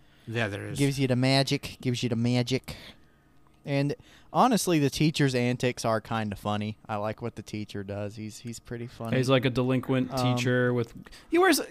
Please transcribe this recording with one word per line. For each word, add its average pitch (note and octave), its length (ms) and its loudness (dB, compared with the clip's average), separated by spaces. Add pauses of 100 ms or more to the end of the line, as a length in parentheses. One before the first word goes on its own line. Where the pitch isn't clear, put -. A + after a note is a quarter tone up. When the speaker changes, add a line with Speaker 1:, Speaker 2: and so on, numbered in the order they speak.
(380)
Speaker 1:
Yeah, A2+ 100 0
there G2+ 180 -8
is. C3+ 120 -8
Speaker 2:
gives C#3 220 2
you C3+ 60 2
the B2 100 2
magic, C3+ 640 2
gives B2 220 -2
you B2 60 0
the A2+ 80 0
magic. B2 600 0 (880)
And C#3 300 0 (380)
honestly, F#3 460 4
the C#3+ 120 4
teacher's D3+ 440 2
antics B2 500 0
are A2+ 160 2
kinda A2 360 -4
funny. G#2+ 400 -4 (120)
I A2 80 -4
like G#2 260 -6
what A#2 140 -8
the G#2+ 60 -12
teacher G2+ 420 -10
does. G#2 320 -8
He's, G#2+ 240 -12
he's A#2 180 -12
pretty A#2+ 280 -12
funny. A#2+ 320 -6
Speaker 3:
He's B2+ 120 0
like C3 140 4
a C3 60 2
delinquent B2+ 640 0
Speaker 2:
Um, B2+ 240 2
Speaker 3:
teacher B2 380 2
with, A#2+ 180 -2 (380)
he E4 80 4
wears, F4 220 6 (100)